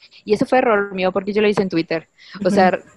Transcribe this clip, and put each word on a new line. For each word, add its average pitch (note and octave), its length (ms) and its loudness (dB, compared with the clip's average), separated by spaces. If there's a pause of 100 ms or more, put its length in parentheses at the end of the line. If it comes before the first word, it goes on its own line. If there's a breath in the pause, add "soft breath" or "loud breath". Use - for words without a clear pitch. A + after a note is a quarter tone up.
(260 soft breath)
Y G#3 80 -2
eso G#3 120 0
fue B3+ 140 2
error G#3 340 2
mío F#3 180 -2
porque G3 220 -4
yo G#3 80 0
lo G#3 60 2
hice G#3 140 0
en F#3+ 80 -4
Twitter. E3 380 -4 (360 loud breath)
O F#3 60 0
sea, F#3+ 200 4 (280)